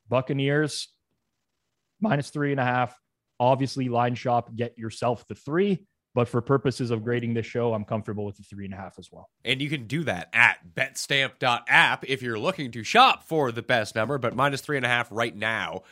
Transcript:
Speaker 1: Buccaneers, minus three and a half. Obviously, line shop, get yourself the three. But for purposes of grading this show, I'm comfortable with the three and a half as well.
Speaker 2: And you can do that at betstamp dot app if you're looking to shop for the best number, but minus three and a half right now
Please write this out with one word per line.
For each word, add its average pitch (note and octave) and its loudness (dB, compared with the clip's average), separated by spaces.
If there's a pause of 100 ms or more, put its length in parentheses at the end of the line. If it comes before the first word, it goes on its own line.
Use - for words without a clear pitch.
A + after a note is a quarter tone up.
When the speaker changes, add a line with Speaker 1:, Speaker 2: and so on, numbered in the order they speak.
Speaker 1:
Buccaneers, C#3 0 (1120)
minus D3 0
three C#3+ -2
and C#3 0
a B2 2
half. B2 0 (420)
Obviously, B2+ 2
line A#2+ 2
shop, A#2+ 0
get A#2 -6
yourself A2+ -4
the G#2+ -12
three. F#3 0 (300)
But A#2+ 4
for B2 0
purposes C3 2
of A2 -2
grading A#2+ -2
this A2+ -2
show, A#2+ 0
I'm G#2 -4
comfortable G#2 -6
with G2+ -10
the G2+ -20
three G2 -14
and F#2+ -12
a F#2 -14
half F#2+ -14
as F2+ -20
well. - -20 (120)
Speaker 2:
And C3 0
you D3 -2
can C3+ -6
do D#3 -4
that F2+ -4
at A2+ 6 (160)
betstamp C3+ -2
dot A#2+ 0
app C3+ 4
if B2+ -2
you're A#2 -4
looking D3 -4
to A#2 -10
shop - 4
for D3 0
the A#2 -6
best A#2+ 0
number, A2 0
but A2+ -2
minus C3+ 0
three D3 -4
and B2+ -2
a A#2+ 2
half A#2+ 0
right A2+ -2
now G2+ -4 (100)